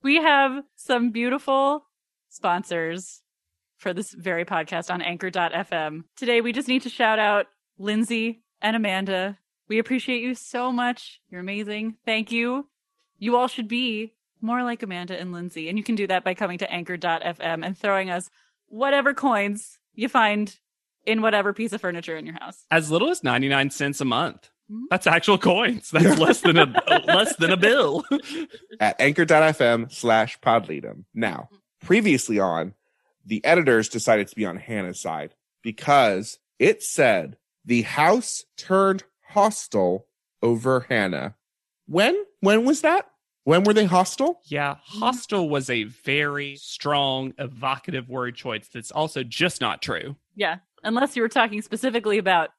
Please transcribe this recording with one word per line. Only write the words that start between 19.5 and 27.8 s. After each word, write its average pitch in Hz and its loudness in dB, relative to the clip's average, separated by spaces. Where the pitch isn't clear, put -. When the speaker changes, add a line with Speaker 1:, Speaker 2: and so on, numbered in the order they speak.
Speaker 1:
you 214 -4
find 208 2
in 220 0
whatever 208 2
piece 220 -4
of 214 -8
furniture 170 -6
in 156 -12
your 165 -14
house. - -18
Speaker 2:
As 156 2
little 196 2
as 359 -4
ninety-nine 135 2
cents 143 -4
a - -2
month. 131 -2
Speaker 1:
Mm-hmm. 226 -10
Speaker 2:
That's 185 0
actual 170 4
coins. 214 0
That's 170 6
less - 4
than 170 6
a, 160 8
Speaker 3:
<laughs> - 0
Speaker 2:
less 214 2
than 165 2
a 190 4
bill. 208 4